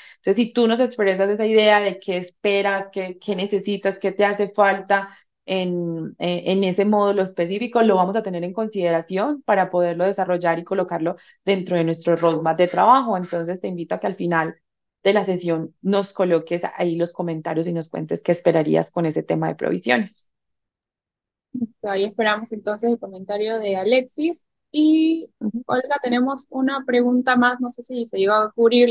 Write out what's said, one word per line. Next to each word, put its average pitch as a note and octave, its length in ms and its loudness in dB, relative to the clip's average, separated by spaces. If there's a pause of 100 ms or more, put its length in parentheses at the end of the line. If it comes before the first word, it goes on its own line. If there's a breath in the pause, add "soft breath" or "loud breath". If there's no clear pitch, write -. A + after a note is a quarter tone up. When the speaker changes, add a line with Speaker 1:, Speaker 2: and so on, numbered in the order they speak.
(180 loud breath)
Speaker 1:
Entonces, G3 180 0 (100)
si A#3 80 -12
tú A#3+ 140 2
nos A3+ 140 2
expresas G3 480 0
esa G#3 160 -2
idea G#3+ 340 6
de G3 200 -2
qué F3+ 180 -4
esperas, G3 760 -2
qué, F#3 280 -8
qué G#3 160 -4
necesitas, G3 640 -2
qué F#3+ 120 -2
te G3+ 140 2
hace G3+ 240 -2
falta G3 600 0 (360 loud breath)
en, F3 720 -4
eh, F3 280 -2
en F#3+ 180 2
ese F#3 200 0
módulo G3+ 380 2
específico, G3 580 -2
lo A3 140 6
vamos F#3 220 2
a G#3+ 60 -2
tener F3+ 200 -6
en F3+ 100 -6
consideración G3+ 880 -2
para F#3+ 260 2
poderlo F3 360 0
desarrollar F3+ 540 0
y F3 60 -10
colocarlo F3+ 500 -2 (300 loud breath)
dentro F3+ 320 0
de E3 80 2
nuestro E3 320 0
roadmap D#3+ 400 2
de F3 100 4
trabajo. A3+ 500 4
Entonces, F3 440 -6
te G3+ 80 -8
invito E3+ 260 -6
a F#3 40 -10
que G#3 80 -4
al F#3+ 80 -4
final E3 400 -2 (480)
de G3 100 4
la G3+ 120 2
sesión E3+ 560 -2
nos G3 320 0
coloques E3+ 480 0 (160)
ahí F3 200 -2
los E3+ 160 -2
comentarios E3 540 -4
y F3 60 -4
nos E3 160 -6
cuentes E3 340 -6
qué F3 100 0
esperarías D#3+ 580 2
con E3+ 140 -2
ese D#3 180 -2
tema D#3+ 240 -2
de D#3+ 80 -4
provisiones. F#3 760 -2 (1200)
Speaker 2:
Listo, A3+ 360 -8
ahí G3 160 0
esperamos G#3+ 460 -2
entonces G#3+ 400 -4
el A#3 80 0
comentario G3+ 600 -6
de G3+ 160 -2
Alexis. B3+ 680 -2 (260)
Y, D#4+ 580 2 (100)
Speaker 1:
Ujú. A#3 280 -6
Speaker 2:
Olga, C#4+ 340 0
tenemos B3+ 480 -2
una C4+ 360 -2
pregunta B3 500 2
más, B3 240 2
no B3 100 -4
sé A#3+ 140 -12
si B3 240 -6
se G3 100 -6
llegó F#3+ 160 4
a G#3+ 180 2
cubrir, A#3+ 400 6